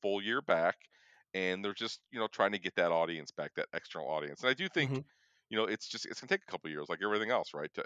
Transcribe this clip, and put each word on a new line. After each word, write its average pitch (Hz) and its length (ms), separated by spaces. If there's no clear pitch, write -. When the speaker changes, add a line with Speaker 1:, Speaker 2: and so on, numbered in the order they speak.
Speaker 1:
full 101 200
year 117 200
back, 87 340
and 95 320
they're 101 80
just, - 380
you 123 100
know, 107 80
trying 101 240
to 101 60
get 90 180
that 87 160
audience 82 380
back, 73 240
that - 180
external 80 360
audience. 73 340
And 127 80
I 131 40
do 180 140
think, 147 220
Speaker 2:
Mm-hmm. 135 100
Speaker 1:
you 110 80
know, 110 80
it's 107 240
just, - 160
it's - 160
gonna 127 80
take 196 180
a - 40
couple 82 200
years, 73 200
like 82 120
everything 107 280
else, 107 240
right? 76 180
To, - 140